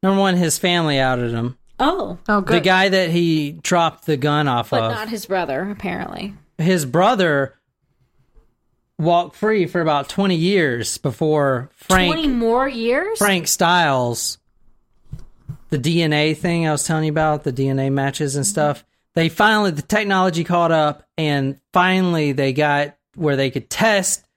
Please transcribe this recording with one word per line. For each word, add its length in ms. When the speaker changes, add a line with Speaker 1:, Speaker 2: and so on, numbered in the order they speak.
Speaker 1:
number 160
one, 160
his 220
family 420
outed 320
him. 260
Speaker 2:
Oh. 380
Speaker 3:
Oh, 140
good. 160
Speaker 1:
The 20
guy 300
that 220
he 420
dropped 520
the 120
gun 320
off 220
Speaker 2:
But 120
Speaker 1:
of. 80
Speaker 2:
not 160
his 180
brother, 440
apparently. 640
Speaker 1:
His 280
brother 680
walked 400
free 300
for 120
about 300
twenty 260
years 600
before 800
Frank 380
Speaker 2:
Twenty 140
more 400
years? 520
Speaker 1:
Frank 280
Stiles, 920
the 80
D 240
N 100
A 220
thing 340
I 40
was 120
telling 220
you 60
about, 320
the 80
D 180
N 100
A 100
matches 460
and 100
stuff. 380
They 160
finally, 420
the 100
technology 600
caught 280
up, 360
and 420
finally 640
they 180
got 440
where 200
they 160
could 180
test 560